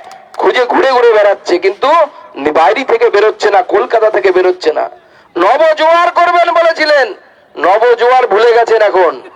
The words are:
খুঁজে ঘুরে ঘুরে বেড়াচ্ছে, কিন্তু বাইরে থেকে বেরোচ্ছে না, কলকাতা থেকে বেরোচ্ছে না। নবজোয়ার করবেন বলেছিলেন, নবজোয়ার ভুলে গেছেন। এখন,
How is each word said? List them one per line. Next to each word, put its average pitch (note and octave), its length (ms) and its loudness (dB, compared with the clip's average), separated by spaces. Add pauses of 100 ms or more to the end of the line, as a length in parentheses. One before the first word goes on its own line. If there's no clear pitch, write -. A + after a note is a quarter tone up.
(360)
খুঁজে - 300 -2
ঘুরে B3+ 240 0
ঘুরে A#3+ 220 2
বেড়াচ্ছে, G3+ 460 0
কিন্তু B3 360 -2 (420)
বাইরে D#3+ 480 0
থেকে A#3 260 0
বেরোচ্ছে G#3+ 400 0
না, G3 120 2
কলকাতা G#3+ 480 -2
থেকে G3 220 0
বেরোচ্ছে F3+ 400 -2
না। B2+ 180 -6 (480)
নবজোয়ার D#4 720 0
করবেন F4 420 0
বলেছিলেন, D4+ 640 0 (420)
নবজোয়ার A#3 680 0
ভুলে A3 260 2
গেছেন। A3+ 300 0
এখন, F3 400 0 (120)